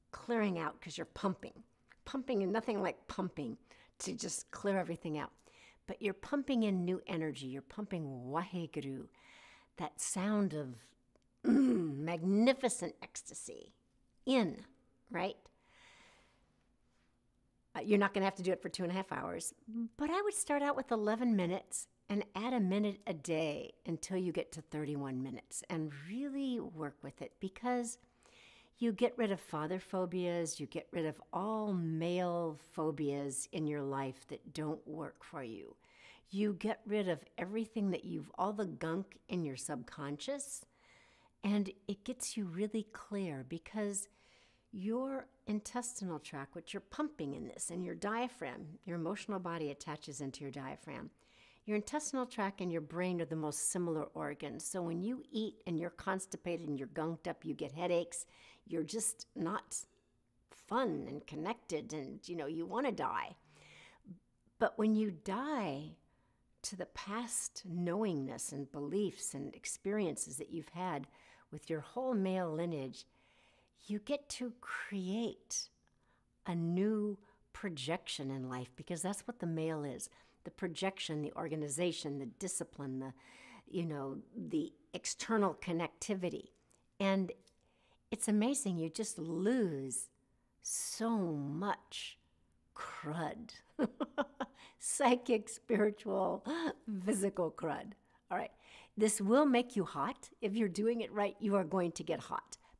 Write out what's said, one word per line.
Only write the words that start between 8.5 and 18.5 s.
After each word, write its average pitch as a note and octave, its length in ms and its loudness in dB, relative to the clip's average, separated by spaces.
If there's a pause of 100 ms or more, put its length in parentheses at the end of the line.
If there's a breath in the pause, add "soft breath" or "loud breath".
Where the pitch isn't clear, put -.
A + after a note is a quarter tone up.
that - 220 -6
sound G3+ 540 2
of, C3+ 220 -4 (680)
mm, A3+ 540 6
magnificent G3 1040 4
ecstasy - 720 -12 (520)
in, B3 400 4 (440)
right? F3+ 280 -2 (2500 loud breath)
Uh, - 40 -2
you're G#3 180 6
not G3+ 160 6
gonna G3 120 4
have F#3+ 100 4
to F#3 80 -6
do F#3 80 4